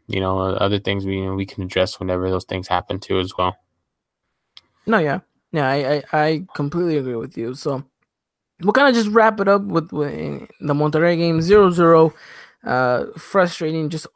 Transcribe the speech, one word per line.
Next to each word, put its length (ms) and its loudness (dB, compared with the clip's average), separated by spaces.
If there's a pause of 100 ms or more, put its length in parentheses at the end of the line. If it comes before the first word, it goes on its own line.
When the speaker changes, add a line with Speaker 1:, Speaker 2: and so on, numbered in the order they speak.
Speaker 1:
You 140 -6
know, 180 -2
other 400 0
things 260 -4
we, 120 -4
you 100 -6
know, 80 -6
we 120 -6
can 180 -10
address 340 -2
whenever 320 -4
those 140 -4
things 240 -8
happen 320 -4
too 180 -4
as 180 -6
well. 200 -2 (1300)
Speaker 2:
No, 120 2
yeah. 220 -2 (300)
Yeah, 180 0
I, 260 0
I, 80 -4 (100)
I 420 0
completely 440 -2
agree 160 -6
with 220 -8
you. 180 -8
So 300 -6 (800)
we'll 100 2
kinda 200 6
just 180 2
wrap 280 4
it 80 0
up 160 4
with, 300 -2
with 560 -6 (120)
the 140 -2
Monterrey 420 2
game, 240 2
zero 300 6
zero. 420 6 (520)
Uh, 420 0 (100)
frustrating 760 -2
just 260 -8